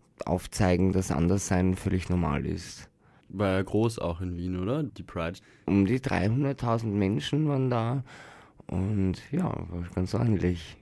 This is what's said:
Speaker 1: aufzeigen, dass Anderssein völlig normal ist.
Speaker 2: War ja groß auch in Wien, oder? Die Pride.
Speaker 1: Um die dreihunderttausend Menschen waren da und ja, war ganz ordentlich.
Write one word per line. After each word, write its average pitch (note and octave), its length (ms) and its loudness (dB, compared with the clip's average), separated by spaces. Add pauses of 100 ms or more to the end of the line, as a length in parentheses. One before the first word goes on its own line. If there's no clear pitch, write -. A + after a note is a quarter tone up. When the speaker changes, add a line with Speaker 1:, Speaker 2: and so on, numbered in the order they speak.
(260)
Speaker 1:
aufzeigen, F2+ 680 2
dass F#2 180 0
Anderssein F#2 640 2
völlig F#2 340 -2
normal D2+ 360 0
ist. - 440 -8 (380)
Speaker 2:
War G2 240 0
ja F#2+ 100 2
groß A2+ 380 0
auch E2+ 220 -4
in F2+ 160 -4
Wien, F2+ 200 -4
oder? A#2 240 -2
Die B2 220 -8
Pride. E2+ 360 -6 (260)
Speaker 1:
Um G2 200 4
die B2 140 2
dreihunderttausend A#2 960 0
Menschen C#3+ 540 2
waren C3 200 2
da B2 360 0 (640)
und F#2+ 480 0 (160)
ja, F3+ 120 0
war F2 400 -4 (100)
ganz F#2 220 -2
ordentlich. F2+ 680 2